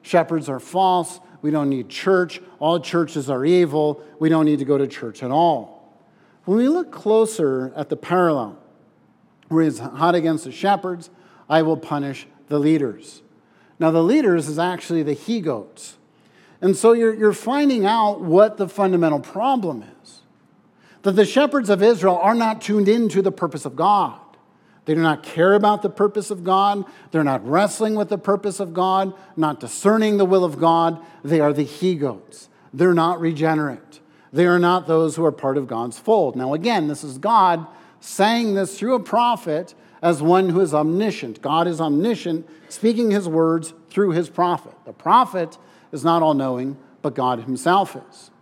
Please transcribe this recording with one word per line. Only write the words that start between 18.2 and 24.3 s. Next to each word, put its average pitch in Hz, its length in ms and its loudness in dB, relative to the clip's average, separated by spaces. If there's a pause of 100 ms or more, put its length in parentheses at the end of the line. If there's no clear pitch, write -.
what 196 340 4
the 190 120 -4
fundamental 170 520 0
problem 190 640 -4 (180)
is. - 200 -20 (800)
That 196 100 0
the 202 140 4
shepherds 277 420 0
of 196 140 2
Israel 190 340 4
are 190 180 2
not 226 280 -2
tuned 208 260 2
into 214 320 2
the 185 120 0
purpose 151 340 -6
of 123 100 -10
God. 170 420 0 (680)